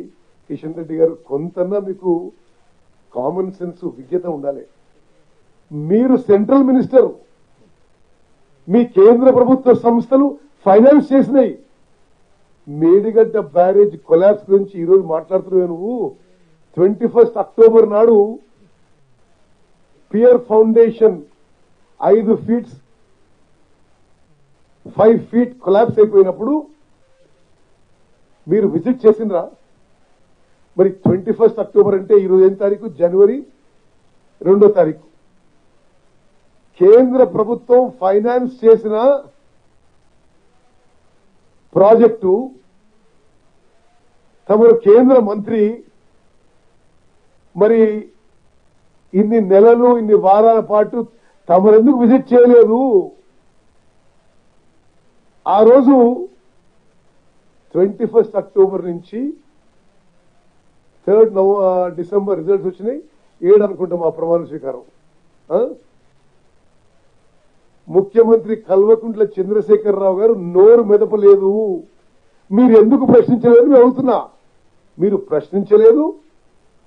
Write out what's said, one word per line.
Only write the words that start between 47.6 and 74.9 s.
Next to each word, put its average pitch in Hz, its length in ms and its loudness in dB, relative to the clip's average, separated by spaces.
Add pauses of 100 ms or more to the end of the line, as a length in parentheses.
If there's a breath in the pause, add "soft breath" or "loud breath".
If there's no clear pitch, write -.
ఇన్ని 220 260 0
నెలలు, 233 580 2
ఇన్ని 214 160 0
వారాల 208 460 2
పాటు 208 360 -4 (520)
తమరెందుకు 214 500 2
విజిట్ 240 340 0
చేయలేదు? 240 480 4 (2750)
ఆ 185 140 0
రోజు 254 680 2 (1400)
ట్వంటీ 202 340 -4
ఫస్ట్ 220 300 -2
అక్టోబర్ 190 480 -2
నుంచి 175 360 -12 (1900)
థర్డ్ 214 280 2
నవ-, 196 260 0
ఆ, 185 280 -2
డిసెంబర్ 180 500 -6
రిజల్ట్స్ 185 300 -4
వచ్చినాయి. 226 340 -10 (400)
ఏడు 202 220 2
అనుకుంటాం 175 380 -8
ఆ 160 60 -4
ప్రమాణ 165 360 -4
స్వీకారం. 131 380 -14 (720)
ఆ? 226 160 -4 (2250)
ముఖ్యమంత్రి 220 680 -2
కల్వకుంట్ల 214 680 -2
చంద్రశేఖరరావు 196 960 -4
గారు 226 120 0
నోరు 196 500 2
మెదపలేదు. 202 1000 0 (720)
మీరు 226 300 4
ఎందుకు 262 240 0
ప్రశ్నించలేదని 240 600 2
మేము 285 100 4
అడుగుతున్నా. 247 520 0 (720)